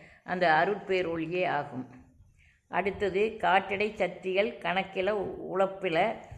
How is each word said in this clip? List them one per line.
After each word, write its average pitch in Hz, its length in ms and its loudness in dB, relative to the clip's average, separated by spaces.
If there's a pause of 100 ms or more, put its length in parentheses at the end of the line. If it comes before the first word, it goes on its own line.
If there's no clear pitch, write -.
(240)
அந்த 180 260 2
அருட்பேரொளியே 175 960 2
ஆகும். 143 520 -4 (720)
அடுத்தது 196 720 0
காற்றிடை 196 560 2
சக்திகள் 190 640 -2
கணக்கில 185 800 -2 (180)
உழப்பில 190 640 0 (220)